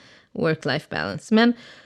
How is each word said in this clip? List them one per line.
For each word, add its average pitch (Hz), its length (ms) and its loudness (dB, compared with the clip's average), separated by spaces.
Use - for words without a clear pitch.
work-life 156 580 -2
balance. 98 440 -6
Men 233 200 4